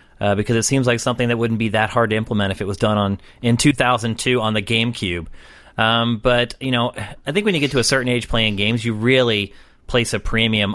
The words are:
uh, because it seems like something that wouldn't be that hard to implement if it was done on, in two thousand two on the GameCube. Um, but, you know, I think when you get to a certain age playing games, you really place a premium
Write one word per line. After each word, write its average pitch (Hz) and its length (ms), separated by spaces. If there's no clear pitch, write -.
uh, 101 140
because 107 220
it 113 80
seems 135 240
like 120 100
something 123 300
that 120 80
wouldn't 113 240
be 113 80
that 107 220
hard 117 200
to 107 60
implement 104 340
if 95 100
it 98 60
was 98 120
done 107 200
on, 98 220
in 120 140
two 143 160
thousand 117 460
two 123 220
on 110 140
the 107 80
GameCube. 104 640
Um, 117 420
but, 123 420
you 131 120
know, 120 200
I - 60
think 202 140
when 202 100
you 151 60
get 139 100
to 131 80
a 113 60
certain 131 240
age 123 200
playing 110 280
games, 107 280
you 113 100
really 113 600
place 120 260
a 110 60
premium 110 560